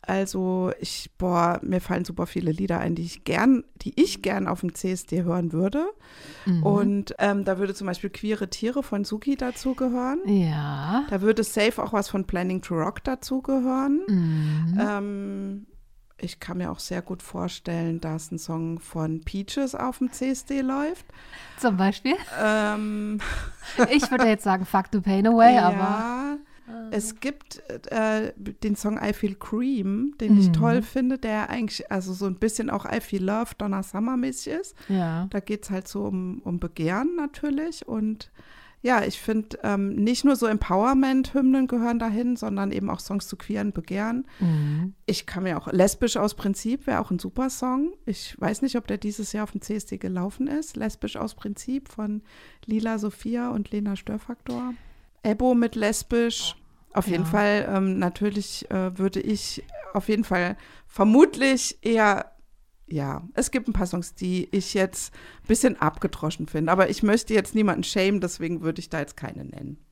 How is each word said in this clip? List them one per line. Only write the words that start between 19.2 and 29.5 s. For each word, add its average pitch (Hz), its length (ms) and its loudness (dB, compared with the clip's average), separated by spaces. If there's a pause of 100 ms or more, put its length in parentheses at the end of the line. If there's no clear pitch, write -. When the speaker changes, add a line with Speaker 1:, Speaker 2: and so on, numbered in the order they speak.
Speaker 1:
Peaches 254 520 -4
auf - 260 -4
dem 247 120 -2
C 262 160 -4
S 262 160 -4
D 277 160 -4
läuft. 277 460 -4 (520)
Speaker 2:
Zum 208 200 4
Beispiel? 202 380 2 (220)
Speaker 1:
Ähm. 214 840 0 (580)
<laughs> 233 120 6
Speaker 2:
Ich 285 200 4
würde 254 160 4
jetzt 214 180 4
sagen, 185 220 2
Fuck 190 260 2
the 208 80 2
Pain 196 260 4
Away, 233 280 10
Speaker 1:
Ja. 190 160 8
Speaker 2:
aber 226 680 0 (560)
Speaker 1:
Es 220 280 -4
gibt, - 420 -8 (280)
äh, 220 480 0
den 208 360 -4
Song 208 240 -2
I 208 140 0
Feel 202 220 -2
Cream, 233 840 -2